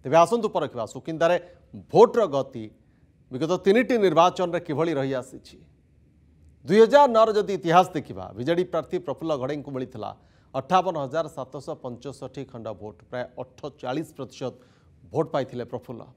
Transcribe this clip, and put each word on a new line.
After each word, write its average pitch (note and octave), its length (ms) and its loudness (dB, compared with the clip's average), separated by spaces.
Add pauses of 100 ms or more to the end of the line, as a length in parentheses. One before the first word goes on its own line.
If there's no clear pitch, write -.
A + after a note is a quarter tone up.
ତେବେ D3+ 100 -2
ଆସନ୍ତୁ G3+ 320 4
ପରଖିବା B2 400 -4
ସୁକିନ୍ଦାରେ E3 500 -2 (540)
ଭୋଟର A3+ 380 6
ଗତି C3 360 -4 (680)
ବିଗତ D3 200 -4 (140)
ତିନିଟି A#3 320 4
ନିର୍ବାଚନରେ F3+ 680 2
କିଭଳି E3 300 -2
ରହିଆସିଛି। C3+ 640 -6 (1080)
ଦୁଇ F#3+ 180 4
ହଜାର C#4 260 8
ନଅର A3+ 280 4
ଯଦି G3 220 -2
ଇତିହାସ F3 320 4
ଦେଖିବା, G2 340 -10 (120)
ବିଜେଡି E3+ 340 -2
ପ୍ରାର୍ଥୀ E3 340 -6
ପ୍ରଫୁଲ୍ଲ D#3+ 260 -6 (100)
ଘଡ଼େଇଙ୍କୁ C#3+ 300 -8
ମିଳିଥିଲା A#2 400 -10 (420)
ଅଠାବନ F3 500 -2
ହଜାର D3+ 240 -4
ସାତଶହ C3+ 560 -12
ପଞ୍ଚଷଠି B2+ 640 -14
ଖଣ୍ଡ A2+ 220 -16 (120)
ଭୋଟ, G#2 180 -16 (120)
ପ୍ରାୟ B2 160 -8 (160)
ଅଠଚାଳିଶ C#3 760 -10
ପ୍ରତିଶତ C3 380 -12 (560)
ଭୋଟ D3+ 220 -2
ପାଇଥିଲେ B2 320 -6
ପ୍ରଫୁଲ୍ଲ। A#2+ 360 -14 (160)